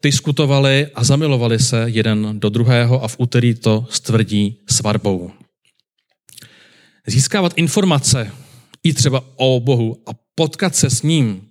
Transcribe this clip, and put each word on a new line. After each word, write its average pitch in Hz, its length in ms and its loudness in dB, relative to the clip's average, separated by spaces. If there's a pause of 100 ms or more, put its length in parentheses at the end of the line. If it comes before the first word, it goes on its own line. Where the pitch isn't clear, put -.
diskutovali 139 920 2
a 117 80 -2
zamilovali 123 560 2
se 113 280 0
jeden 107 520 -2
do 104 100 0
druhého 120 540 2
a 110 40 -6
v - 120 -10
úterý 120 360 0
to 113 340 0
stvrdí 104 680 -2 (120)
svatbou. 101 640 -2 (1800)
Získávat 170 480 0
informace 156 760 0 (520)
i 160 100 2
třeba 127 300 0 (120)
o 131 240 2
Bohu 117 460 -2
a - 60 -12 (240)
potkat 160 400 -2
se - 140 2
s 127 120 -2
ním 127 500 0